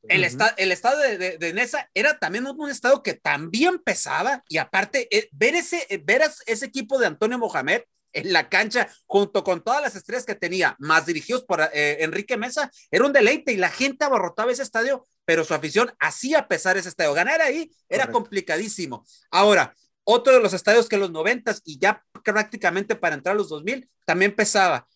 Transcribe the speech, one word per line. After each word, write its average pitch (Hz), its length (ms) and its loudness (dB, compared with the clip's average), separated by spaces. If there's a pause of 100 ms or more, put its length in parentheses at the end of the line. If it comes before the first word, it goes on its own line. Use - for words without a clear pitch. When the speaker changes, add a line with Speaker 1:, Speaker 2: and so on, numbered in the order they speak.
Speaker 1:
El 185 120 2
Speaker 2:
Ujú. 180 60 0
Speaker 1:
esta-, 185 300 0
el 190 140 0
estadio 240 260 0
de, 262 200 0
de, 180 200 -6
de 165 160 -4
Nesa 240 400 -4
era 285 240 0
también 208 300 -4
un, 277 120 -12
un 294 100 -6
estadio - 340 2
que 185 100 -4
también 175 680 -2
pesaba, 208 680 -2
y 160 80 -4
aparte, 202 580 -2
eh, 214 160 0
ver 226 240 0
ese, 339 320 -2
eh, 185 160 -8
ver 226 200 2
a 311 100 0 (140)
ese 226 180 -4
equipo 262 320 -4
de 240 80 2
Antonio 220 320 -2
Mohamed 185 460 -2 (280)
en 175 220 -4
la 160 160 2
cancha, 214 400 0 (160)
junto 196 380 0
con 175 200 -2
todas 269 180 0
las 233 140 -4
estrellas 240 300 -8
que 208 100 -6
tenía, 170 420 -2
más 156 280 2
dirigidos 170 400 -4
por, 165 160 0
eh, 147 400 0
Enrique 190 360 -4
Mesa, 254 320 -4 (220)
era 226 140 4
un 285 80 0
deleite, 262 400 4
y 202 40 -2
la 180 120 0
gente 269 360 -2
abarrotaba 220 460 -2
ese 247 100 -4
estadio, 254 460 -4 (180)
pero 165 200 2
su 165 80 -2
afición 160 460 0
hacía 262 480 0
pesar 185 300 0
ese 180 120 -6
estadio. 156 240 0
Ganar 247 280 0
ahí 311 300 -2 (180)
era 269 140 0
Speaker 2:
Correcto. 240 80 -4
Speaker 1:
complicadísimo. 190 920 -4 (260)
Ahora, 190 420 4 (300)
otro 240 300 4
de 254 80 8
los 190 120 0
estadios 226 360 4
que 220 60 -2
en 202 60 2
los 185 100 -2
noventas, 208 520 -2
y 147 160 -16
ya 139 240 2 (200)
prácticamente 208 720 -2
para 160 200 -2
entrar 175 180 -4
a 208 40 0
los 185 120 -2
dos 151 140 -10
mil, 247 260 -6 (160)
también 190 300 2
pesaba 190 500 2 (100)